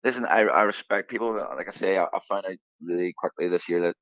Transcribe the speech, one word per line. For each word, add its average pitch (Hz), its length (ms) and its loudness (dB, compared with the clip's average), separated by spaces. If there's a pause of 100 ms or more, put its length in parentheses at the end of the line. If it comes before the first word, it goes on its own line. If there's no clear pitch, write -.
Listen, 123 220 0
I, 107 160 4
I 90 200 4
respect 101 480 0
people. 113 240 -2 (220)
Like 78 120 -8
I 98 40 -12
say, 95 260 0
I, 87 60 4
I - 240 -4
found 98 180 -2
out 92 100 -6 (240)
really 87 380 -2
quickly - 300 -2
this 87 200 0
year 87 120 2
that 85 200 0